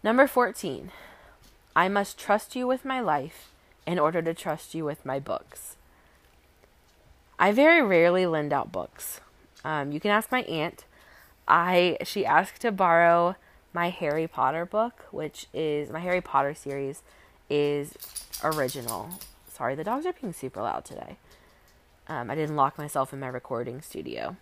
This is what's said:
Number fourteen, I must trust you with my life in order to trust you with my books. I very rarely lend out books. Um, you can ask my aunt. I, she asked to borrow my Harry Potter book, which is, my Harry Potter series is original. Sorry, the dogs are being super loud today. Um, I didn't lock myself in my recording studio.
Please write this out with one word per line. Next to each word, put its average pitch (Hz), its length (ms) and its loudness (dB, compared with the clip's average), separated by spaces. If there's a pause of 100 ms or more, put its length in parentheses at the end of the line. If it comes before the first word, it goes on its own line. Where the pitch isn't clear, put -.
Number 247 240 6
fourteen, 190 640 -2 (840)
I 175 140 4
must 202 300 -2
trust - 360 0
you 254 120 -2
with 254 180 -2
my 262 140 -4
life 156 500 -4 (380)
in 175 100 -2
order 160 240 2
to 165 140 -2
trust - 400 -8
you 160 100 -6
with 139 180 -6
my 131 160 -6
books. - 560 -10 (1700)
I 196 120 6
very 311 280 8
rarely 180 440 6
lend 151 260 -2
out 139 180 -2
books. - 520 -10 (420)
Um, 147 300 -4
you 156 80 -6
can 208 100 0
ask 214 180 2
my 254 120 0
aunt. 160 420 -6 (640)
I, 175 560 6
she - 220 -4
asked 160 380 2
to 233 80 0
borrow 170 680 6 (360)
my 175 160 -2
Harry 160 380 -2
Potter 156 380 -2
book, 220 460 -4
which - 420 -10
is, 147 360 -2
my 156 100 -8
Harry 180 200 -2
Potter 139 340 0
series 139 480 -8 (480)
is 147 440 0 (500)
original. 131 680 -4 (380)
Sorry, 123 240 -4
the 160 120 -8
dogs 262 200 -4
are 359 60 -2
being 208 220 -10
super - 280 -10
loud 110 220 -4
today. - 320 -16 (920)
Um, 120 200 -8
I 135 60 -4
didn't 151 220 -2
lock 143 200 2
myself 147 360 -4
in 139 80 -10
my 131 60 -8
recording 123 540 -8
studio. - 600 -10